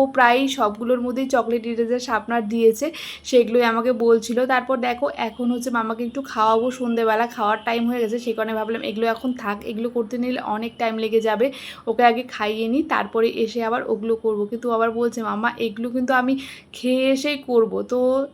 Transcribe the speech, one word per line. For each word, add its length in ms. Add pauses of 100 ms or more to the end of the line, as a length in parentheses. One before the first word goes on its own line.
প্রায়ই 420
সবগুলোর 540
মধ্যেই 280
চকলেট, 360
ইরেজার, 340
শার্পনার 500
দিয়েছে, 420 (320)
সেগুলোই 400
আমাকে 280
বলছিল। 540
তারপর 320
দেখো 400
এখন 340
হচ্ছে 180
মাম্মাকে 340
একটু 180
খাওয়াবো, 500
সন্ধেবেলা 560
খাওয়ার 380
টাইম 220
হয়ে 120
গেছে, 200
সেই 140
কারণে 200
ভাবলাম 280
এগুলো 260
এখন 260
থাক, 320
এগুলো 240
করতে 280
নিলে 240
অনেক 360
টাইম 200
লেগে 240
যাবে, 300 (360)
ওকে 160
আগে 200
খাইয়ে 440
নিই, 160
তারপরে 440
এসে 360
আবার 240
ওগুলো 280
করব। 300
কিন্তু 260
আবার 200
বলছে, 320
"মাম্মা 340
এগুলো 320
কিন্তু 240
আমি 200 (400)
খেয়ে 380
এসেই 260
করব।" 440
তো 520